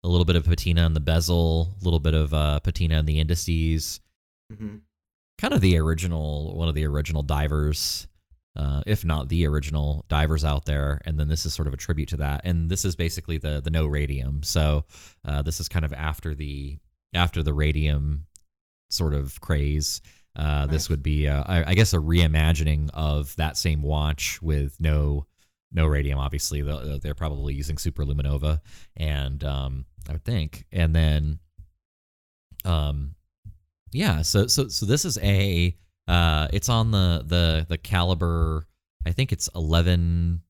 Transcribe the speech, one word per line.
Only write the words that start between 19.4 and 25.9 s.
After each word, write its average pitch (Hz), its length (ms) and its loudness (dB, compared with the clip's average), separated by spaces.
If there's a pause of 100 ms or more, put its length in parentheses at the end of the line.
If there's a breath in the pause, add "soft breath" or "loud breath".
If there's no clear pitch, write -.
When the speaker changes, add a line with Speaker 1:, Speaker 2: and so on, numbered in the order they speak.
Speaker 1:
craze. 73 600 -2 (320 loud breath)
Uh, 73 320 0
this 76 180 0
Speaker 2:
Nice. - 60 -8
Speaker 1:
would 71 140 0
be, 76 240 2
uh, 71 180 0
I, 82 240 0
I 92 40 0
guess, 101 200 4
a 85 40 2
reimagining 78 960 4
of 73 440 -2
that 78 200 -2
same 76 260 0
watch 76 600 -2
with 73 380 0
no, 73 460 2 (460 soft breath)
no 80 140 2
radium. 71 320 0